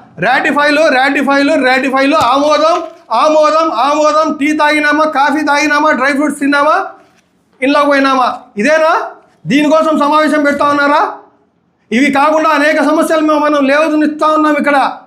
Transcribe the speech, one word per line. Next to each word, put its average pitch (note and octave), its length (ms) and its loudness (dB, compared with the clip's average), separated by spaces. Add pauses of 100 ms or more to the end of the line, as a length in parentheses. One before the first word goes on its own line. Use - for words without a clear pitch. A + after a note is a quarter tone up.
(200)
రాటిఫైలు, D4 720 0
రాటిఫైలు, C#4 720 0
రాటిఫైలు, C4+ 500 0
ఆమోదం, D4+ 680 0 (280)
ఆమోదం, D#4 640 2
ఆమోదం. D4+ 600 0
టీ D4+ 240 -2
తాగినామా, D4+ 460 0
కాఫీ D4 420 -2
తాగినామా, D4 460 0
డ్రై C4+ 220 0
ఫ్రూట్స్ C#4+ 260 -4
తిన్నామా, C#4+ 480 0 (720)
ఇంట్లోకి C#4+ 260 0
పోయినామా, C4+ 500 0 (200)
ఇదేనా? D#4 540 0 (360)
దీనికోసం D4+ 520 2
సమావేశం D4+ 440 0
పెడతా C#4+ 220 0
ఉన్నారా? C#4+ 480 0 (800)
ఇవి C4+ 200 0
కాకుండా D#4 380 2
అనేక D4+ 320 0
సమస్యలు D#4 400 0
మేము, D#4 180 0
మనం D4 260 0
లేవనెత్తుతా D4+ 600 0
ఉన్నాం D#4 260 2
ఇక్కడ. C#4 380 0 (160)